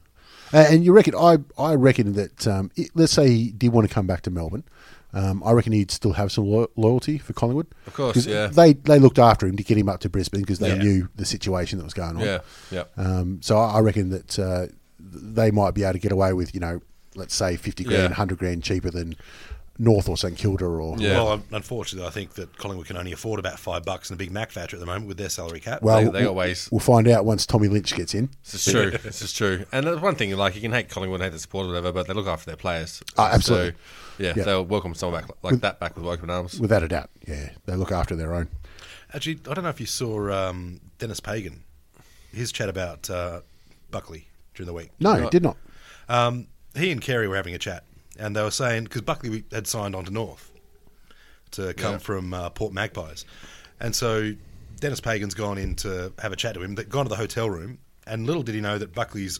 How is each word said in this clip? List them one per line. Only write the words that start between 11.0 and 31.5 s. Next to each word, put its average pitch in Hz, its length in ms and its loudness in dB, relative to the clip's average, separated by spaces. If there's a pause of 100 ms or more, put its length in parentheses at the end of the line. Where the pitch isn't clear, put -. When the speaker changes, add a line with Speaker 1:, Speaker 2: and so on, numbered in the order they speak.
Speaker 1:
the 101 100 -6
situation 92 540 -4
that 80 60 -10
was 85 80 -12
going 85 240 -6
on. - 40 -4
Speaker 2:
Yeah, 98 180 -2 (320)
yeah. 90 120 -6 (140)
Speaker 1:
Um, 92 440 0
so - 160 4
I, 110 200 4
I - 20 6
reckon 104 300 2
that, - 280 -6
uh, 92 300 -2 (320)
they 104 500 -2
might 101 240 4
be 101 100 0
able 95 100 0
to 90 60 -2
get 98 120 0
away 95 220 4
with, 90 200 -2
you 98 60 -6
know, 87 220 -6 (340)
let's 95 180 -10
say 90 220 0
fifty - 300 -8
grand, 95 240 2
Speaker 2:
Yeah. 85 60 -4
Speaker 1:
hundred 92 220 -2
grand 87 260 -2
cheaper 92 280 -2
than 82 240 -8 (640)
North 110 300 4
or 85 80 -2
St 90 200 -4
Kilda 95 280 0
or 80 340 -4
Speaker 2:
Yeah. 104 140 2
Speaker 3:
Well, 110 160 2
un-, 104 220 -2
unfortunately, 101 560 -8
I 87 40 -8
think 98 220 -10
that 90 240 -14
Collingwood 95 300 -10
can 92 100 -10
only 87 160 -8
afford 107 260 -6
about 92 200 -6
five 87 260 -6
bucks 92 240 -8
in 95 60 -10
a - 20 -14
Big 90 140 -8
Mac 110 200 -6
voucher 85 240 -12
at 90 60 -14
the 85 40 -12
moment 98 220 -8
with 95 100 -10
their 98 120 -8
salary 85 320 -10
cap. 120 200 -8
Speaker 1:
Well, 110 160 6
Speaker 2:
They, 110 60 6
Speaker 1:
we'll, 117 80 4
Speaker 2:
they 95 80 -2
got 104 60 4
Speaker 1:
we'll, 98 100 -2
Speaker 2:
ways. 90 360 -2
Speaker 1:
we'll 110 80 2
find 117 280 6
out 113 180 6
once 107 200 0
Tommy 104 240 2
Lynch 101 260 0
gets 87 180 -6
in. 117 160 -2 (140)
Speaker 2:
This - 240 -4
is 98 60 2
true. 101 180 2
This 104 300 -8
is 104 120 -10
true. 98 380 -2
And 135 160 -2
the 170 100 -2
one 170 180 -2
thing, 101 200 -2
like, 98 200 0
you 104 60 -12
can 113 120 -4
hate 117 160 -2
Collingwood, 92 320 -6
hate 92 100 -4
the 80 80 -12
support 95 260 -6